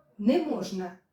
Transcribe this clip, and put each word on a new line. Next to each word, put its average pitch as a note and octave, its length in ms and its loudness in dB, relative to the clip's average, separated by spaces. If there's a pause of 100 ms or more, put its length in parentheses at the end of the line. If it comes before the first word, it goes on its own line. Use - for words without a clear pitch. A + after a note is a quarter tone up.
(180)
Не C#4+ 280 4
можна F#3+ 520 -6 (140)